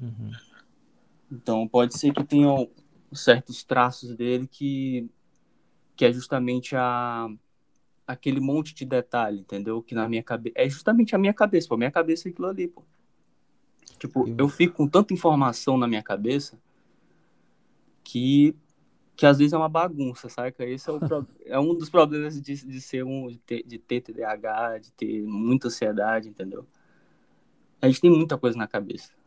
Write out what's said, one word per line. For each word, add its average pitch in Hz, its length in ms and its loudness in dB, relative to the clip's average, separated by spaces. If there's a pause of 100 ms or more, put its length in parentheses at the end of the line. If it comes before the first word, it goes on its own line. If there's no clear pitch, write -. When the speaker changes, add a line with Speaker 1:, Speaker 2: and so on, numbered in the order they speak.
Speaker 1:
Uhum. 110 300 -10 (1000)
Speaker 2:
Então, 113 360 -4
pode 123 300 2
ser 143 160 0
que 147 100 -4
tenham 143 460 2 (420)
certos 123 520 2
traços 123 520 -2
dele 123 320 -2
que, 135 640 -6 (880)
que 131 100 4
é 120 80 6
justamente 123 640 -4
a, 120 520 -2 (800)
aquele 135 320 -4
monte 147 340 -2
de - 120 -12
detalhe, 120 560 -2
entendeu? 101 400 -6
Que - 120 -14
na 113 140 -2
minha 117 160 -2
cabe-, 113 320 -8
é 135 140 0
justamente 220 460 2
a - 20 2
minha 196 160 2
cabeça, 196 340 2
pô. 117 100 -2
Minha 123 140 0
cabeça 165 380 -2
é - 20 -8
aquilo 180 160 -8
ali, 190 200 -6
pô. - 160 -16 (1160)
Tipo, 131 280 -2
Speaker 1:
Eu 117 100 -6
Speaker 2:
eu 139 120 2
fico 175 260 2
com 147 120 2
tanta 196 260 4
informação 139 640 2
na 123 100 2
minha 107 160 -2
cabeça 117 560 -4 (1400)
que, 143 520 4 (600)
que - 100 2
às 190 140 10
vezes 147 140 4
é 165 40 0
uma 160 120 0
bagunça, 151 600 -4
saca? 127 340 -8
Esse 127 260 -8
é 151 40 -6
o 151 60 -6
pro-, 147 360 -2
Speaker 1:
<laughs> - 100 -20
Speaker 2:
é 135 140 -2
um 160 140 2
dos 160 160 -4
problemas 151 500 2
de, 139 160 -8 (100)
de 131 160 -12
ser 127 220 -8
um, 131 240 -8
de 120 120 -16
ter, 117 240 -8
de 117 160 -16
ter 120 220 -4
T 113 120 -18
D 113 100 -8
A 107 80 -4
H, 110 460 -4
de 107 140 -18
ter 107 320 -6
muita 113 440 0
ansiedade, 110 600 -2
entendeu? 95 360 -14 (1160)
A 135 60 4
gente 131 140 4
tem 175 100 8
muita 156 260 4
coisa 117 200 0
na 110 100 -4
cabeça, - 440 -8 (160)